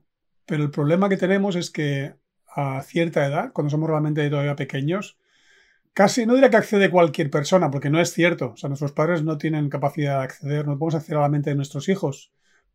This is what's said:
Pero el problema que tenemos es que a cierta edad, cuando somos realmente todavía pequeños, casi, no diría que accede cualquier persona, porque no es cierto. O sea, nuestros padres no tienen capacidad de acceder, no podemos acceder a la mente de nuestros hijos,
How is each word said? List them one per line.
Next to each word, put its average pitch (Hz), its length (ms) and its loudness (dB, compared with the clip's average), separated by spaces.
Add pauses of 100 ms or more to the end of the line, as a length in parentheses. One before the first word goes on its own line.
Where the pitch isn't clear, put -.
(460)
Pero 151 160 -2
el 147 80 0
problema 165 380 2
que 190 80 2
tenemos 196 400 0
es 170 140 -6
que 143 440 -4 (400)
a 135 280 -4
cierta 165 440 -2
edad, 175 260 -4
cuando 147 180 -2
somos 156 200 -2
realmente 151 400 0
todavía 143 240 -2
pequeños, 147 640 -6 (720)
casi, 202 320 4
no 233 100 4
diría 262 160 8
que 226 60 4
accede 196 340 4
cualquier 165 400 2
persona, 156 380 2
porque 139 220 -2
no 160 100 4
es 170 120 0
cierto. 165 400 0
O - 40 -20
sea, 147 120 -10
nuestros 139 240 -4
padres 160 320 0
no 160 120 -2
tienen 151 340 -2
capacidad 139 480 -2
de 131 60 -2
acceder, 147 420 -6
no 143 120 -4
podemos 160 160 -2
acceder 156 240 -4
a 147 40 2
la 143 60 2
mente 147 220 0
de 143 60 0
nuestros 139 320 -6
hijos, 180 440 -4 (420)